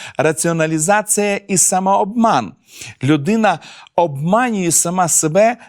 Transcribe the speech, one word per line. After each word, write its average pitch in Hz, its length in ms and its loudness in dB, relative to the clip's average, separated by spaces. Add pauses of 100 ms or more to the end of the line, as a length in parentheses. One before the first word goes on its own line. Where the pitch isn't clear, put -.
(180)
раціоналізація 165 1160 0
і 196 200 -4
самообман. 196 960 0 (500)
Людина 160 560 2 (380)
обманює 180 720 0
сама 175 380 0
себе, 196 480 2 (120)